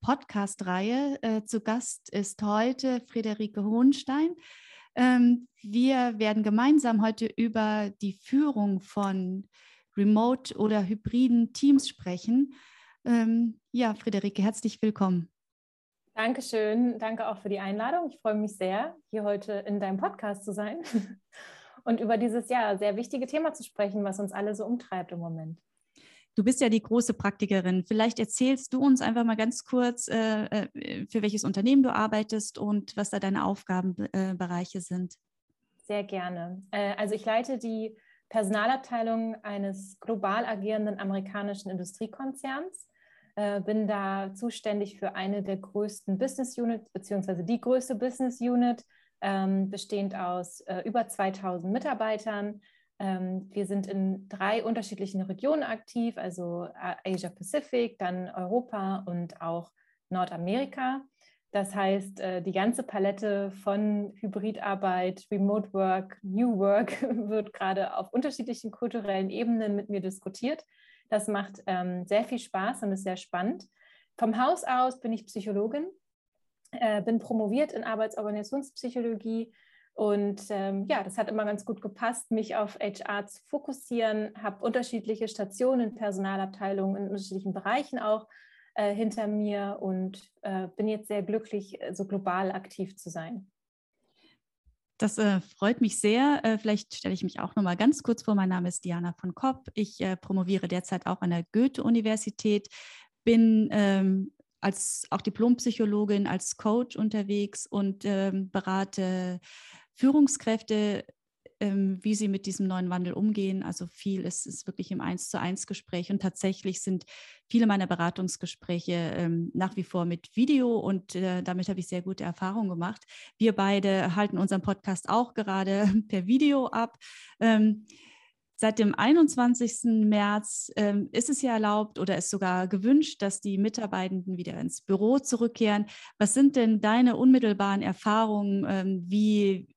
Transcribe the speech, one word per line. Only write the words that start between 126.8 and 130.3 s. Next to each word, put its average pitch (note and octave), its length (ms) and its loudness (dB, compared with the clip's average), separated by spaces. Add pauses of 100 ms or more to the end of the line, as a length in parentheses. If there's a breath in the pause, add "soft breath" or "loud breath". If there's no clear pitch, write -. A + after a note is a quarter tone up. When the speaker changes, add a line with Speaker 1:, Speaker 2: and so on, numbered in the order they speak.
Speaker 1:
Ähm, G#3+ 460 6 (760 soft breath)
seit A3 160 2
dem G#3 160 4
einundzwanzigsten A#3+ 1160 4
März, G#3 680 2